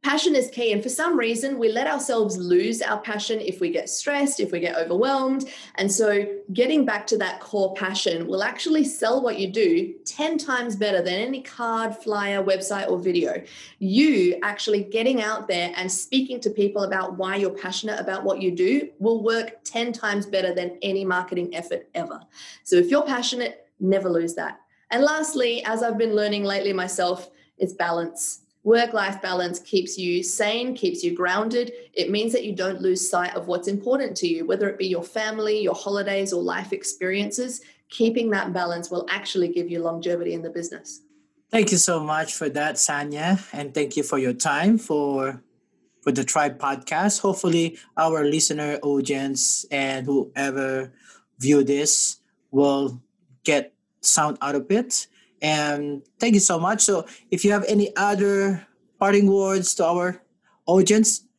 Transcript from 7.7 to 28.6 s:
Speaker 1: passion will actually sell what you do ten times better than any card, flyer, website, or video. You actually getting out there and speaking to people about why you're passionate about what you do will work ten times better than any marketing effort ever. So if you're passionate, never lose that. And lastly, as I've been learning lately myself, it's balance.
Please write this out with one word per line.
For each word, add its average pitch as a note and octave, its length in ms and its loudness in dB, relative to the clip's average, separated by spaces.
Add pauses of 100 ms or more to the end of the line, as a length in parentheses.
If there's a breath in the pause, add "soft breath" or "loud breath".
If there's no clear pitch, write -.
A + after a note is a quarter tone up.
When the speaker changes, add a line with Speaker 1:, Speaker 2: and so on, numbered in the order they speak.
Speaker 1:
passion F#3 540 -2
will F#3+ 160 -2
actually D4+ 400 2
sell B3 400 0
what A#3 160 -2
you G3 80 -2
do F#3+ 480 2 (100)
ten D#4 320 -2
times A#3+ 380 -2
better G3 260 2
than F3+ 140 -2
any B3+ 260 -4
card, A3+ 540 -4
flyer, G3+ 480 -2
website, F#3+ 440 0
or F3+ 120 0
video. F3 420 0 (380 loud breath)
You G3 640 4
actually G#3 400 0
getting A3+ 400 0
out G#3+ 240 -4
there F3 280 -2
and F#3 160 -4
speaking C4 500 -2
to G#3+ 100 0
people G3+ 320 0
about F#3 340 -4
why F#3+ 200 -2
you're G3 120 0
passionate G3 500 -6
about G3 240 -6
what G3 200 0
you F#3 80 2
do A3 480 2
will A3 240 2
work A3+ 400 -2
ten A#3 280 -4
times G#3 360 -2
better F#3 260 0
than F3 300 -4
any G3 200 -2
marketing F3+ 520 -2
effort E3+ 400 -8
ever. E3 260 -6 (400 loud breath)
So - 140 2
if F3 160 6
you're D4 100 6
passionate, B3 680 -4 (120)
never F#3+ 320 2
lose E3+ 240 0
that. - 240 -8 (320)
And A#3+ 120 2
lastly, D4 600 0
as A3 160 -2
I've A3+ 160 -2
been A3 180 0
learning G#3 280 0
lately G3 300 0
myself, F#3 580 -2 (260 soft breath)
it's - 160 -2
balance. E3+ 680 -4 (220)